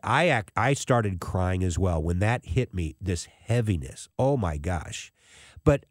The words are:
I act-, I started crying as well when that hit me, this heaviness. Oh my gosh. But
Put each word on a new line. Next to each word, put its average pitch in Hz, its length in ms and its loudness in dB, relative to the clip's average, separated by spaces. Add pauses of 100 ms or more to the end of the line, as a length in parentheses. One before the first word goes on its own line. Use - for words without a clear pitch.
I 139 260 2
act-, 120 260 0
I 120 180 2
started 110 460 2
crying 92 440 0
as 85 140 0
well 87 240 2
when 87 180 0
that 110 260 0
hit - 280 -2
me, 85 280 -4
this 92 240 -4
heaviness. 107 800 -2 (100)
Oh 135 200 2
my 85 200 0
gosh. - 540 -6 (520)
But 143 280 4